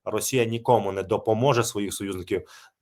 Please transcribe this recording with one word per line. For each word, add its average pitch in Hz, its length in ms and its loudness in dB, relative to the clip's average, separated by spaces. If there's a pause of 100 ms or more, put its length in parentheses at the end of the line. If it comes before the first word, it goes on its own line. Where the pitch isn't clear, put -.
Росія 113 400 0
нікому 113 480 2
не 95 100 -4
допоможе 110 600 2
своїх 101 300 -4
союзників, 95 540 -6 (340)